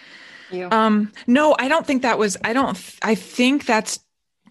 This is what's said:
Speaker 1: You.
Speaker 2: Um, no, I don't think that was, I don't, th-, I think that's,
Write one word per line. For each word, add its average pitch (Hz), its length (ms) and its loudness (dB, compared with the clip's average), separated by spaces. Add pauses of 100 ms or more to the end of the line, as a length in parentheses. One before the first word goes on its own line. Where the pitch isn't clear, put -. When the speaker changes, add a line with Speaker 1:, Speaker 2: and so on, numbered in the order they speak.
(520)
Speaker 1:
You. 180 200 -8
Speaker 2:
Um, 214 400 2 (140)
no, 294 320 4
I 247 100 -2
don't 311 200 0
think 269 160 0
that 233 160 0
was, 208 240 -2
I 214 100 -2
don't, 254 220 0
th-, - 260 -16
I 220 140 0
think 254 500 0
that's, 220 340 -2 (520)